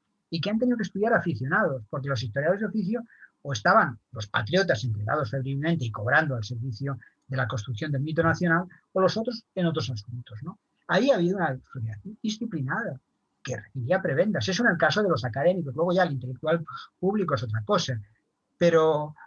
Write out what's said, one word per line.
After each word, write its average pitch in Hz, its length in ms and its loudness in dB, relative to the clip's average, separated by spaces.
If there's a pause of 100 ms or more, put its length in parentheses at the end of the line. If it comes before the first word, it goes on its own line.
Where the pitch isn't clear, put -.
(300)
y 170 120 -4
que 202 80 -2
han 220 100 0
tenido 247 160 2
que 214 80 -2
estudiar 196 300 0
aficionados, 147 760 0
porque 139 200 -6
los 123 120 -2
historiadores 139 380 0
de 214 80 -2
oficio 220 360 -2 (400)
o 139 100 -6
estaban 170 440 4 (140)
los 107 160 -10
patriotas 156 560 2
entregados 120 460 -2
febrilmente 139 560 -2
y 110 60 -4
cobrando 131 440 0
al 113 80 -4
servicio 127 540 -6 (300)
de 131 100 -6
la 127 100 0
construcción 127 440 -4
del 135 100 0
mito 156 220 0
nacional, 165 420 2 (260)
o 190 80 0
los 185 160 4
otros 226 380 -4
en 170 140 0
otros 127 240 -2
asuntos, 117 500 -10
¿no? 165 180 -12 (280)
Ahí 240 240 4
ha 240 40 4
habido 180 220 2
una 143 200 0 (140)
sociedad 110 260 -6 (240)
disciplinada 180 800 -4 (420)
que - 140 -6
requería 131 460 -2
prebendas. 165 480 0
Eso 196 140 0
en 233 80 4
el - 60 2
caso 160 260 2
de 196 60 2
los 131 140 0
académicos. 139 520 0
Luego 175 180 0
ya 185 100 4
el 160 100 0
intelectual 135 520 -2 (340)
público 185 360 0
es 107 80 0
otra 110 200 -2
cosa. 135 380 0 (560)
Pero, 160 580 4 (120)